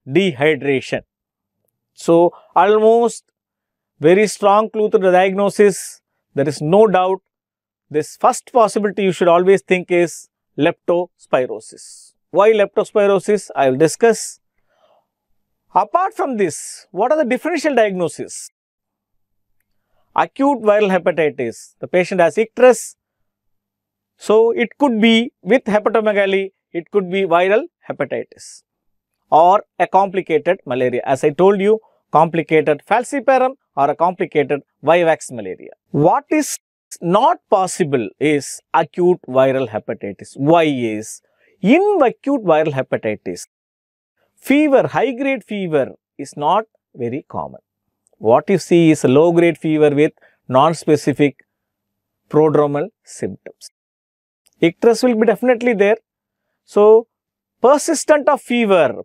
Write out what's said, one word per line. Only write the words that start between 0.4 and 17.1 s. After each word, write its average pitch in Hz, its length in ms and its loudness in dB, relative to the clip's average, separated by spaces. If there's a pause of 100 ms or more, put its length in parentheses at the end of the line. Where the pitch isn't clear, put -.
So, 170 400 2 (220)
almost 214 680 2 (760)
very 180 260 4
strong 208 460 0
clue 214 180 -2
to 220 80 0
the 190 140 2
diagnosis. 190 920 0 (320)
There 139 160 -2
is 139 120 -8
no 196 260 4
doubt. 185 340 -2 (720)
This 151 260 -6
first - 340 -2
possibility 214 520 0
you 190 80 0
should 175 160 0
always 180 340 2
think 180 300 -4
is 175 380 -2 (280)
leptospirosis. - 1600 -6 (180)
Why 208 220 4
leptospirosis? 202 1000 -2
I 139 140 0
will 131 80 -4
discuss. 190 640 0 (1300)
Apart 339 400 -2
from 277 240 -8
this, - 540 -8
what 208 200 -2